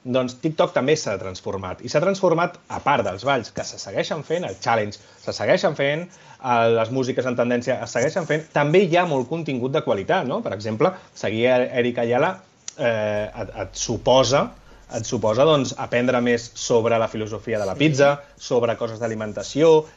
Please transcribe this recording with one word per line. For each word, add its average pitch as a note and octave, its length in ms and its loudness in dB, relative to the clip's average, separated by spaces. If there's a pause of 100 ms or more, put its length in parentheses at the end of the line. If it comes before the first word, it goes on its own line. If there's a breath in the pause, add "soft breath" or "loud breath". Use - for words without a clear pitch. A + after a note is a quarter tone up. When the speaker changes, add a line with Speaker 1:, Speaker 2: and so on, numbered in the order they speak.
Speaker 1:
doncs B2+ 360 -2
TikTok E3 340 0
també C#3 220 2
s'ha G#2+ 240 -4
transformat. F#2+ 640 -8
I B2 60 -10
s'ha D3+ 100 0
transformat, F3+ 580 0 (120)
a - 100 -8
part C3 240 2
dels F#2+ 200 -6
balls C3 280 -2
que - 120 -10
se - 140 -12
segueixen D3+ 460 -6
fent, E3+ 220 -4
el G2 140 -8
challenge G#2+ 380 0 (220 loud breath)
se - 140 -8
segueixen D#3 420 2
fent, D3 300 -2 (380 loud breath)
eh, A#2 260 4
les A2+ 220 2
músiques B2+ 340 -2
en B2 100 -2
tendència A#2+ 480 0
es - 80 -10
segueixen D3+ 340 -2
fent, D#3 280 -2
també D3+ 320 4
hi E3 100 2
ha F3 100 4
molt C3 220 -2
contingut C#3 460 -4
de D#3 100 0
qualitat, B2 420 0
no? D#3 160 -4
Per G#2+ 120 -6
exemple, A2+ 400 -2 (200 loud breath)
seguir A2+ 360 -2
a B2+ 80 4 (220)
Eric A#2+ 200 0
Ayala, C3 380 0 (400)
eh, G#2+ 500 -2 (140)
et, G2+ 80 -8 (140)
et - 120 -12
suposa, C3 720 2 (500 soft breath)
et A2+ 80 -4
suposa, A2 400 0
doncs, D3 340 4
aprendre B2 440 0
més A#2+ 240 0 (100)
sobre A2+ 420 2
la A2+ 120 0
filosofia G#2+ 500 -6
de G2+ 60 -2
la F#2 80 -4
Speaker 2:
Sí. - 60 -6
Speaker 1:
pizza, C#3+ 420 4 (160 loud breath)
sobre A#2 400 0
coses A2+ 240 -6
d'alimentació, A2+ 840 2 (140 loud breath)